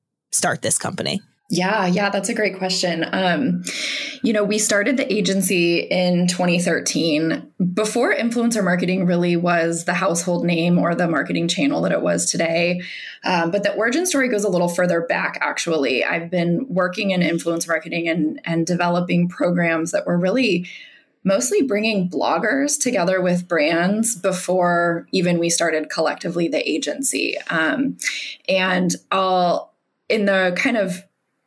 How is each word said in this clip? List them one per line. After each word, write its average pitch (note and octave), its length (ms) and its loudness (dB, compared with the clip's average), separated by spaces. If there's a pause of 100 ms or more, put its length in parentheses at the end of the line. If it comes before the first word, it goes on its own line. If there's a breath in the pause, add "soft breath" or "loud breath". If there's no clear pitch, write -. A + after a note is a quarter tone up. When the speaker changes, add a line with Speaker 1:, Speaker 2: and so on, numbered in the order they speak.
(320)
Speaker 1:
start E3 300 -2
this - 160 0
company. - 460 -4 (280)
Speaker 2:
Yeah, F#3 340 0
yeah, G3 240 2
that's G3 200 -2
a A#3 40 -4
great G#3 240 0
question. F3 540 -2
Um, F3+ 520 0 (600 loud breath)
you A3+ 100 2
know, G#3 100 2
we G#3 140 0
started G#3+ 400 2
the - 140 -2
agency F#3 680 2
in F3+ 500 2
twenty F3 320 0
thirteen D#3+ 920 0 (220)
before A3 420 0
influencer A3+ 480 0
marketing F3+ 420 0
really F3 300 2
was E3+ 500 0
the E3+ 80 0
household F3 500 0
name F3 360 2
or E3+ 160 2
the E3+ 120 2
marketing E3 400 0
channel D3 340 0
that F3 100 0
it - 100 0
was - 300 0
today. F3 500 0 (420 loud breath)
Um, E3+ 280 0
but G3+ 100 0
the G3+ 120 0
origin B3 340 0
story C4+ 200 0
goes G#3+ 160 -2
a G#3 60 0
little F3 200 2
further F3 320 0
back, F3+ 400 -2
actually. D3 640 0
I've E3+ 260 -4
been F3 380 0
working F3+ 440 -2
in F3+ 100 2
influencer E3+ 460 -2
marketing E3+ 400 -4
and, D#3+ 380 0
and E3 220 0
developing F3 640 2
programs E3+ 600 0
that - 140 -2
were F3 120 2
really F#3 500 2 (560 loud breath)
mostly A#3 400 2
bringing G#3 440 0
bloggers F3+ 720 0
together F#3+ 420 2
with F3+ 260 0
brands E3+ 680 2
before F3 960 0
even F3 280 2
we E3+ 100 0
started D#3+ 400 0
Collectively, E3 580 -2
the C#3+ 220 -2
agency. - 640 -2 (140)
Um, D#3+ 480 -2 (500 loud breath)
and F3+ 480 0 (160)
I'll, F#3 600 0 (340)
in G#3 180 2
the F#3+ 300 2
kind A#3 220 0
of F3+ 260 -2 (440)